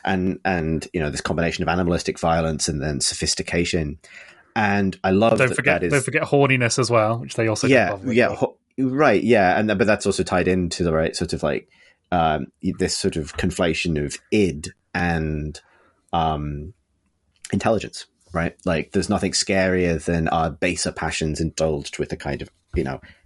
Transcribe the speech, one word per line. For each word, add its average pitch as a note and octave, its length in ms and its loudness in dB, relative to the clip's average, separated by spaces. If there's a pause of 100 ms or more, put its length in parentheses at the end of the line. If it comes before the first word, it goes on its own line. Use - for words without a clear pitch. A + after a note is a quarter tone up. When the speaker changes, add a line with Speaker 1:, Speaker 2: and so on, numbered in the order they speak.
Speaker 1:
and, F#2 420 0
and, D#2+ 480 0
you F2 60 -2
know, D#2 100 -2
this - 120 -6
combination E2+ 420 -2
of E2 60 0
animalistic F2 500 0
violence E2 480 0
and D2+ 140 -4
then C#2+ 200 -4
sophistication. E2 960 -2 (580)
And F#3+ 480 2
I - 80 2
love A2+ 260 4
Speaker 2:
Don't B2+ 120 4
Speaker 1:
that - 60 -2
Speaker 2:
forget, D3 260 0
Speaker 1:
that F3+ 60 0
is D3+ 60 0
Speaker 2:
don't C3+ 120 2
forget D3+ 180 -2
horniness C#3 560 2
as A2 100 0
well, A2+ 300 2
which - 160 -12
they A2+ 120 0
also G#2+ 200 0
get C3+ 60 6
Speaker 1:
Yeah, A#2 120 6
Speaker 2:
involved G2 200 -4
with. A#2 120 -2
Speaker 1:
yeah, - 180 4
ho-, - 220 -2 (220)
right, C3 440 2
yeah, G2 360 6
and, G#2+ 80 2
but G2+ 200 2
that's G#2 180 2
also F#2+ 180 2
tied F2+ 240 0
into F#2 360 0
the E2 100 2
right D#2+ 220 0
sort - 180 -2
of, D#2+ 100 -4
like, C#2 260 -2 (420)
um, D#2+ 360 2 (160)
y-, - 140 -2
this F2+ 200 0
sort F#2 180 -2
of D2+ 220 -6
conflation E2 640 0
of C#2 140 -6 (140)
id F2 420 0 (200)
and, D#2 640 -2 (540)
um, D2+ 600 -2 (800)
intelligence, - 520 -2 (280)
right? E2+ 220 -2 (100)
Like, D#2+ 260 -2
there's F#2 180 0
nothing G2 220 0
scarier F#2 720 0
than E2 260 0
our D#2+ 200 0
baser F2 420 -4
passions D#2 480 -4
indulged D#2 600 -4
with C#2+ 120 -4
a D#2+ 60 -6
kind C#2+ 240 -6
of, - 80 -10 (260)
you E2 80 0
know, C2+ 160 -6 (260)